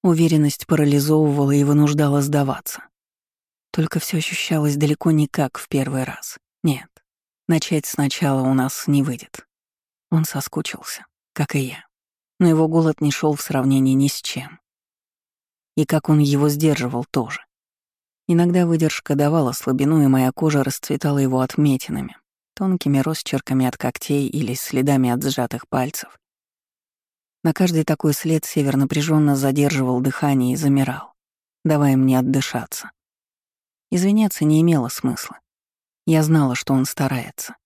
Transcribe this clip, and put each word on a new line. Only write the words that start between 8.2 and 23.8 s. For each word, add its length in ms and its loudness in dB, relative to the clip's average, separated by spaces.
у 120 2
нас 340 -2
не 140 2
выйдет. 460 -8
Он 120 2
соскучился, 840 -10
как 220 -6
и 40 0
я. 260 -8
Но 80 4
его 200 4
голод 340 2
не 100 0
шёл 220 0
в 80 -6
сравнении 520 2
ни 140 4
с 140 -4
чем. 380 -12
И 100 2
как 240 -2
он 100 6
его 300 2
сдерживал 560 -2
тоже. 360 -6
Иногда 380 2
выдержка 500 -2
давала 360 2
слабину, 520 0
и 40 6
моя 240 4
кожа 320 0
расцветала 540 -4
его 240 0
отметинами, 760 -2
тонкими 460 0
росчерками 680 -2
от 120 -4
когтей 500 -4